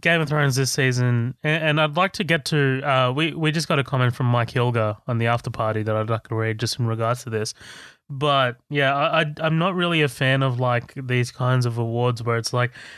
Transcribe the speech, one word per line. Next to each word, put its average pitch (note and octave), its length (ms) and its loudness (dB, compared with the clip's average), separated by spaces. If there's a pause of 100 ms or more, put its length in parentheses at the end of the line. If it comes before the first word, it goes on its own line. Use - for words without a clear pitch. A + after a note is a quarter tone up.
Game E3+ 200 2
of C#3 80 -2
Thrones C#3+ 260 2
this C3 160 0
season, B2 720 2
and, D#3 200 0
and D#3 180 2
I'd D3+ 160 0
like F#3+ 160 2
to G#3+ 100 -4
get D#3+ 220 0
to, C3+ 360 2
uh, C3 300 2
we, D3 220 -2
we D#3 180 0
just D#3 160 -2
got D#3 120 2
a C3 40 2
comment B2 320 0
from B2+ 120 0
Mike A#2+ 240 2
Hilger A#2 460 0 (100)
on A#2+ 100 0
the A#2 100 2
after A#2 220 0
party A2 340 -2
that G#2+ 120 0
I'd G#2+ 140 -2
like A2 200 -4
to A#2 60 -4
read A2 240 -2
just B2+ 200 -4
in A#2+ 80 0
regards A2+ 360 -2
to A#2+ 60 -10
this. G#2+ 240 -4 (560)
But C3+ 480 0 (120)
yeah, C#3 260 2
I, D#3+ 260 2
I, D3+ 200 -2
I'm D#3+ 160 0
not F3 180 0
really E3+ 260 2
a D3 60 4
fan C3+ 340 0
of, B2+ 200 0
like, B2 340 0
these B2 340 -2
kinds B2+ 360 0
of A#2 120 -4
awards A#2+ 460 -2
where A#2 140 0
it's A2+ 160 -4
like, B2 180 0 (260)